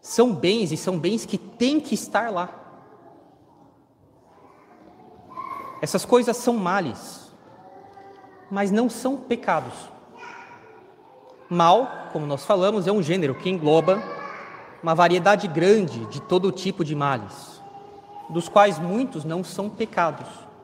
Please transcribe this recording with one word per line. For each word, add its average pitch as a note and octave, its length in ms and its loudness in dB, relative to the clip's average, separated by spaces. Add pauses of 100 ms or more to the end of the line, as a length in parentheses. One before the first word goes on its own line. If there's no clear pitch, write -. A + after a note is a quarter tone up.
São A#3 300 2
bens, F3 380 2
e - 20 -2
são F#3 240 -2
bens G3+ 260 0
que - 120 -4
têm C#4 420 0
que A#3+ 160 -2
estar A3 340 -2
lá. F3+ 200 -4 (3250)
Essas E3+ 220 -4
coisas A#3+ 320 4
são A#3+ 200 0
males, F3+ 760 -4 (1160)
mas G3 180 0
não A3 200 2
são C4 260 -4
pecados. E3+ 580 -2 (1800)
Mal, F3+ 640 4
como D#3 140 -4
nós C#3+ 180 -4
falamos, G3+ 420 2
é F#3+ 60 0
um G#3 100 2
gênero D#3 320 0
que F3+ 160 -4
engloba E3 540 4 (800)
uma E3 100 2
variedade F3+ 540 6
grande D#3+ 600 4
de C#3 140 -10
todo F#3 300 2
tipo F#3 320 -4
de D3+ 100 -4
males, C#3 680 -4 (680)
dos E3+ 200 -4
quais G3+ 280 4
muitos F3 460 -4
não D#3+ 180 -6
são G3 280 -8
pecados. E3+ 580 -2 (360)